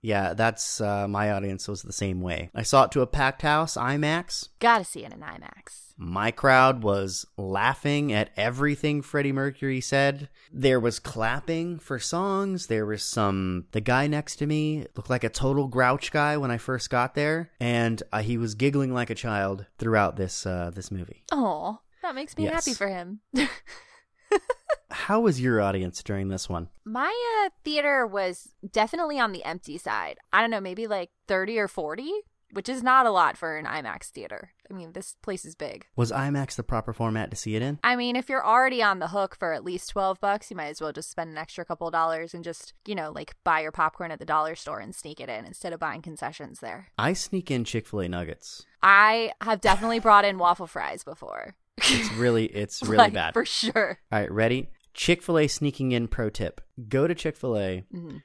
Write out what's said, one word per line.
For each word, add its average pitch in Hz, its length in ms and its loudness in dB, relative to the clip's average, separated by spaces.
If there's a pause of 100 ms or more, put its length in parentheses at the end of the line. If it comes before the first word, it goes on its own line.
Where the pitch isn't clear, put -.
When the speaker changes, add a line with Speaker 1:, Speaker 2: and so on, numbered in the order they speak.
Speaker 1:
Yeah, 98 320 0
that's, 113 460 0
uh, 101 280 0
my 104 240 0
audience 98 340 -4
was 101 160 -8
the - 100 -12
same 92 280 -2
way. 87 340 -4
I 113 80 -4
saw 135 220 8
it - 80 0
to 139 80 2
a 123 80 4
packed 139 340 0
house, 156 340 2
imax. 151 440 0 (380)
Speaker 2:
Gotta 226 260 6
see - 200 -8
it - 100 -12
in - 60 -18
imax. - 680 -16 (100)
Speaker 1:
My 95 340 -2
crowd 131 520 6
was 98 440 0 (120)
laughing 127 720 0
at 104 240 2
everything 143 640 0
Freddie 143 300 0
Mercury 135 480 -2
said. 139 480 0 (240)
There 131 280 6
was 113 180 2
clapping 160 800 -2
for 131 200 -6
songs. 190 680 -2
There 110 200 0
was 104 160 -4
some, 95 720 0
the 110 80 -2
guy 127 260 2
next 147 300 -4
to 147 100 -2
me 151 400 0 (100)
looked - 140 -6
like 123 140 0
a 113 60 2
total 139 380 2
grouch 127 440 2
guy 147 240 2
when 135 140 0
I 117 80 0
first 127 320 -4
got 123 240 2
there. 156 360 0 (100)
And, 117 420 2 (100)
uh, 110 100 0
he 117 160 0
was 113 160 -2
giggling 135 400 2
like 120 160 -2
a 110 40 -4
child 101 520 -2 (120)
throughout 110 380 4
this, 92 300 -4
uh, 87 280 -4
this 95 160 -12
movie. 92 420 -10
Speaker 2:
Aw, 202 460 -2 (240)
that 330 120 -4
makes 294 220 -10
me 311 80 -2
Speaker 1:
Yes. 311 80 0 (140)
Speaker 2:
happy 254 80 -2
for 202 140 -4
him. 185 320 -8 (140)
<laughs> 269 140 2 (1400)
Speaker 1:
How 214 280 0
was 175 200 4
your 120 200 4
audience 98 420 0
during 98 260 -2
this 95 200 -4
one? 87 200 -6 (160)
Speaker 2:
My, 262 300 -2 (320)
uh, 359 40 -2 (140)
theater 285 420 2
was 190 420 -4 (220)
definitely 294 480 0
on 220 140 2
the 180 120 -10
empty 165 340 -8
side. 90 400 -4 (140)
I 190 80 6
don't 233 100 2
know, 214 100 0
maybe, 190 260 -8
like, 196 240 -4 (160)
thirty 196 320 0
or 196 100 2
forty, 190 440 -6 (400)
which 202 160 -8
is 254 140 -4
not 254 240 6
a 220 40 4
lot 175 260 4
for 160 200 -4
an 156 100 -8
imax 113 400 -6
theater. - 440 -12 (180)
I 196 60 -14
mean, 170 180 -14
this - 300 -12
place 190 220 -6
is 160 100 -16
big. - 320 -12 (100)
Speaker 1:
Was 120 160 0
imax 135 440 -2
the 117 80 -6
proper 113 280 -2
format 110 380 -2
to 104 60 -10
see 107 180 -4
it 110 80 0
in? 147 220 -4
Speaker 2:
I 247 120 2
mean, 247 180 -2
if 254 140 -4
you're 269 160 -2
already 247 380 4
on 196 160 2
the 165 100 -4
hook 190 280 -2
for 165 160 -4
at 131 120 -6
least 180 260 -6
twelve 190 300 -2
bucks, 202 300 -2
you 196 60 -12
might 151 120 -6
as 156 120 -10
well 151 120 -4
just - 180 -10
spend 165 200 -6
an 156 80 -12
extra 165 260 -10
couple 175 260 -6
dollars 165 440 0
and 170 100 -10
just, - 300 -12 (120)
you 208 100 -6
know, 156 160 -4
like, 143 320 -12
buy 160 160 4
your 156 120 -6
popcorn 165 380 -2
at 151 80 -10
the - 60 -14
dollar 156 320 0
store 127 240 -10
and 107 140 -12
sneak 151 260 -12
it 123 80 -12
in 113 160 -8
instead 175 280 -10
of 165 80 -8
buying 156 220 -6
concessions 156 580 -10
there. 120 280 -12 (100)
Speaker 1:
I 123 160 2
sneak 185 360 -4
in 123 140 0
Chick-fil-A 104 440 -4
nuggets. 87 580 -8 (160)
Speaker 2:
I 214 580 6
have 208 200 0
definitely 220 400 4
brought 208 240 8
in 196 140 2
waffle 175 280 4
fries - 380 -8
before. - 500 -12 (240)
Speaker 1:
It's - 360 4
really, 113 320 4
it's - 360 -6
Speaker 2:
<laughs> - 20 -4
Speaker 1:
really 214 140 2
Speaker 2:
Like, 208 160 4
Speaker 1:
bad. 165 180 -2
Speaker 2:
for 233 120 -2
sure. - 540 -4 (140)
Speaker 1:
All 110 80 0
right, - 100 -4
ready? 113 400 0 (220)
Chick-fil-A 170 540 2
sneaking 135 460 -2
in 117 160 0
pro 110 220 -2
tip. - 300 -6 (280)
Go 135 180 2
to 170 80 0
Chick-fil-A. 104 720 -2 (100)
Speaker 2:
Mm-hmm. 165 300 -12